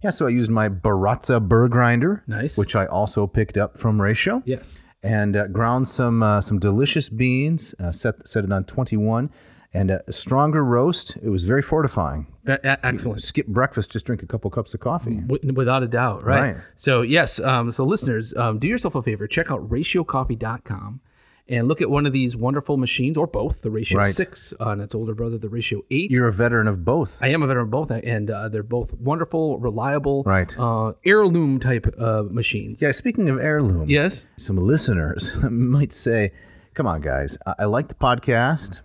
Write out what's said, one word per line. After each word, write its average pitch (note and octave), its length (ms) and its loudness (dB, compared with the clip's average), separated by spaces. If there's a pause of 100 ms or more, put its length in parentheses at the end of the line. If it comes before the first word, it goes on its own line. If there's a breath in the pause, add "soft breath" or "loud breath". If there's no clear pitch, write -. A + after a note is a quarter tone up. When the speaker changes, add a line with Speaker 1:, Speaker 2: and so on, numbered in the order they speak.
Speaker 1:
Yeah, G#3 80 0
so D#3+ 160 0
I B2 40 2
used A#2 200 2
my A2 180 2
Baratza G#2 760 2
burr A2+ 220 6
grinder, A#2+ 580 2
Speaker 2:
Nice. A#2 320 -4
Speaker 1:
which G2+ 180 0
I G2 100 2
also G2+ 400 0
picked G#2+ 300 -2
up - 220 0
from G#2+ 240 2
Ratio. F#3 420 0
Speaker 2:
Yes. - 380 -8 (200 soft breath)
Speaker 1:
And, G#2 340 2
uh, G2+ 120 2
ground A#2 400 0
some, A#2 340 2
uh, G#2 180 4
some G#2 180 0
delicious A#2 500 2
beans, B2+ 720 -2
uh, F2 120 -4
set, - 360 -4
set G#2+ 160 -2
it G2 80 0
on F#2+ 120 0
twenty-one, A2+ 680 -2 (440 loud breath)
and F#2+ 160 2
a - 220 -2
stronger D3 520 0
roast. B2+ 580 2
It G#2+ 80 -2
was F#2 140 0
very B2+ 180 2
fortifying. E2 640 -2 (200)
Speaker 2:
E-, C3+ 60 0
e-, C3+ 60 0 (240)
excellent. B2 400 -4
Speaker 1:
Skip - 240 -4
breakfast, A2+ 440 -2
just - 160 -8
drink A2+ 160 -4
a F2+ 40 -14
couple G#2 240 -4
cups - 240 -6
of - 60 -8
coffee. B2 420 -4
Speaker 2:
Wi-, C3+ 320 -2
without B2+ 280 2
a A#2+ 60 -2
doubt, A#2 360 -2
right? C3 300 2
Speaker 1:
Right. - 20 -10 (200)
Speaker 2:
So, B2+ 260 2
yes, C3+ 380 2
um, A#2+ 320 0
so C3 120 -2
listeners, B2+ 520 -2
um, A2+ 220 0
do C3+ 100 -2
yourself A3+ 260 -2
a C3+ 80 -2
favor. G#2+ 240 -4
Check - 240 -2
out A2+ 200 -4
ratio A#2+ 340 0
coffee B2+ 320 -2
dot A2+ 280 -6
com G#2 360 -10 (480 soft breath)
and A#2+ 180 2
look D3+ 160 0
at - 80 0
one C#3+ 160 2
of C#3 60 0
these B2+ 240 0
wonderful C#3 400 0
machines, C3 400 0
or C3 100 0
both, G#2+ 360 -4
the A2 80 -2
Ratio A2 280 -2
Speaker 1:
Right. G2 160 2
Speaker 2:
six, - 460 -6
uh, A2+ 100 -4
and G2+ 100 -4
its G2+ 140 -10
older A2 180 -4
brother, A#2 260 -6
the G#2+ 100 -8
Ratio A2+ 420 -6
eight. D#3+ 200 -2
Speaker 1:
You're B2 180 4
a G#2+ 40 2
veteran A2+ 360 2
of F#2 160 -2
both. B2 360 -2
Speaker 2:
I C3 80 0
am D#3 140 0
a C#3+ 60 0
veteran B2 160 0
of A2 60 -6
both, C#3 200 -4
and, A2+ 400 -4
uh, G#2+ 180 -6
they're G#2+ 140 -4
both A#2 320 -4
wonderful, D#3 640 -2
reliable, C#3 680 0
Speaker 1:
Right. F#2+ 340 2
Speaker 2:
uh, A2+ 340 0 (120)
heirloom E3+ 540 4
type, A#2+ 400 0
uh, A2 320 0
machines. G#2+ 500 -4
Speaker 1:
Yeah, D3+ 120 2
speaking A3+ 360 0
of C3 120 2
heirloom, A#2 500 2
Speaker 2:
Yes? D3 340 2 (120)
Speaker 1:
some G2 200 -2
listeners F#2+ 800 2
<laughs> C3+ 160 0
might B2+ 420 2
say, A2 380 2 (440 loud breath)
"Come C#3+ 120 -2
on, E2 140 0
guys, C#2 440 -2
I, F#2+ 160 -4
I G2+ 40 0
like A2+ 240 0
the - 80 -16
podcast B2 880 0